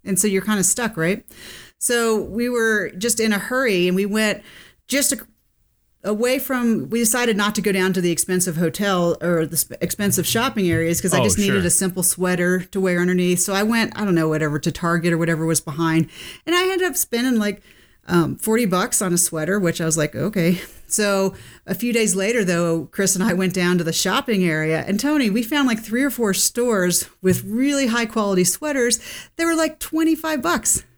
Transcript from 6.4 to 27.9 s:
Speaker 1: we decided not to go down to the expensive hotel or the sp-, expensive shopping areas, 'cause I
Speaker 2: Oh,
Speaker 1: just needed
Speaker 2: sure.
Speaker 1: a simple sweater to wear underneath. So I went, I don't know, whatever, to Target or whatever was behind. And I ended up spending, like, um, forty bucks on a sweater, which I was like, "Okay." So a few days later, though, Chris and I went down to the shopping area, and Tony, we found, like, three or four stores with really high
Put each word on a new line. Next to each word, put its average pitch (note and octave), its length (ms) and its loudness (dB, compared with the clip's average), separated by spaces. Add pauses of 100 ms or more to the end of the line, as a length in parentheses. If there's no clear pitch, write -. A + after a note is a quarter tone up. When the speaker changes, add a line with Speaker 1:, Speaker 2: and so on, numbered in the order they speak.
Speaker 1:
we A3+ 100 0
decided A#3 360 2
not G#3 200 0
to G3+ 60 0
go G3+ 120 0
down F#3+ 180 2
to F#3 80 0
the F3 100 2
expensive F3 460 0
hotel F3 680 0
or E3+ 240 0
the D#3+ 140 -6
sp-, - 220 -6
expensive F#3 440 -2
shopping A3+ 460 0
areas, E3 300 0
'cause F3 120 0
I - 60 2
Speaker 2:
Oh, - 40 4
Speaker 1:
just G2+ 140 2
needed G3+ 200 2
Speaker 2:
sure. F3 100 0
Speaker 1:
a - 20 2
simple F#3 320 0
sweater F3+ 600 0
to F#3+ 180 -6
wear F3+ 220 2
underneath. F3+ 400 2
So G3+ 100 -2
I G3 120 0
went, A3 360 0
I G#3 60 -2
don't F#3 100 2
know, D#3+ 140 2
whatever, D#3 280 0
to D#3+ 140 -2
Target E3+ 400 0
or E3 60 2
whatever E3 280 0
was D#3+ 140 2
behind. D#3+ 500 0 (360)
And E4+ 100 0
I F#4 160 2
ended F#4 160 0
up - 80 -4
spending, A#3+ 420 0
like, G#3 240 -2 (460)
um, D#3+ 300 2
forty A3 280 0
bucks F#3 360 0
on F3+ 120 0
a F3 40 2
sweater, E3+ 420 0
which E3+ 220 0
I D#3+ 40 -2
was D#3+ 120 2
like, D3+ 180 2
"Okay." F3+ 460 0 (260)
So G3 480 0 (320)
a F#3 80 -4
few A#3+ 180 -4
days A3 220 2
later, G#3 280 0
though, E3+ 480 0
Chris G3 220 0
and F3+ 100 0
I F#3 100 2
went F3+ 200 0
down F3+ 240 2
to E3+ 60 0
the D#3+ 100 -2
shopping G3+ 500 0
area, D#3 440 0
and G#3 120 -2
Tony, C#4+ 300 0
we A3+ 140 0
found, C#4 240 0
like, A3+ 160 -2
three A#3 200 -2
or C#4+ 60 0
four G#3+ 240 -2
stores G3 720 0 (140)
with F3+ 220 2
really C4+ 420 0
high A#3 220 0